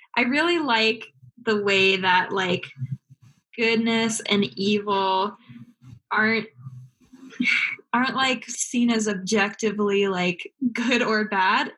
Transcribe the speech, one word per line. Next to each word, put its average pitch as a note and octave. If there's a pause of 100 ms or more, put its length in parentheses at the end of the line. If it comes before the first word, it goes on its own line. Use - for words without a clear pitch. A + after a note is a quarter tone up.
(160)
I A#3+
really D4+
like A3 (380)
the G#3+
way G3
that, F#3
like, F#3 (880)
goodness A3+
and G3+ (140)
evil G3 (760)
aren't, G#3+ (1400)
aren't, B3
like, B3+
seen A#3+
as A3
objectively, G3+
like, F3+ (220)
good A#3+
or G#3+
bad, G#3